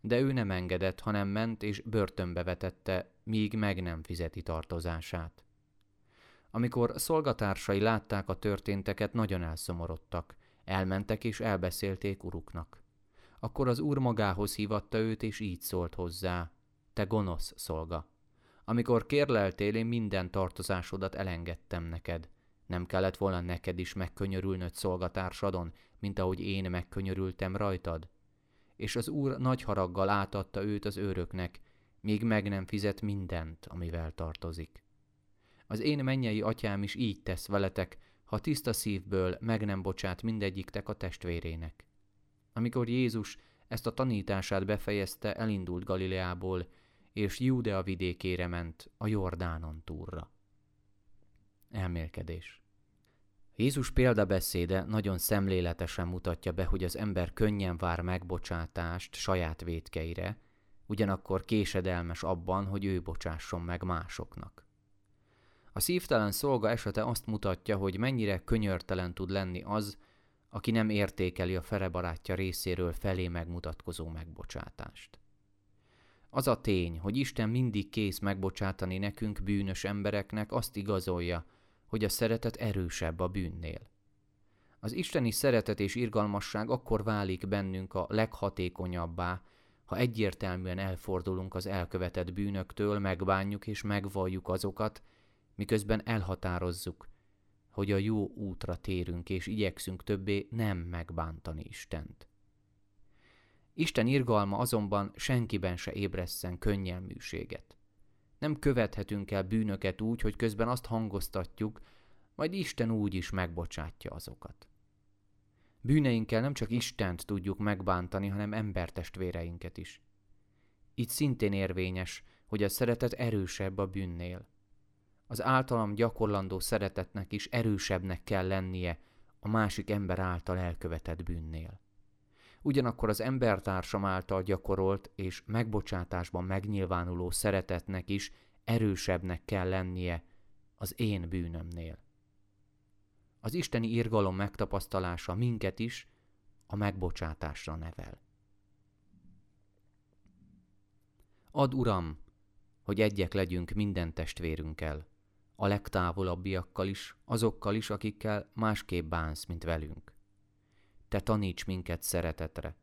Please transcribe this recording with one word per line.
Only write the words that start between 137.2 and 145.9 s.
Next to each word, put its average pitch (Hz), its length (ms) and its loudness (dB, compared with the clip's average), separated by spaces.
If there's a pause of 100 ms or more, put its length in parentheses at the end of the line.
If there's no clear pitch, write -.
szeretetnek 92 800 0
is 98 240 -2 (320)
erősebbnek 95 800 2
kell 92 240 0
lennie 90 560 -2 (520)
az - 200 -6
én 101 320 0
bűnömnél. 85 720 -4 (1400)
Az 113 140 -4
isteni 117 340 0
irgalom 110 480 4
megtapasztalása 95 960 -2
minket 107 440 0
is 117 300 -4 (580)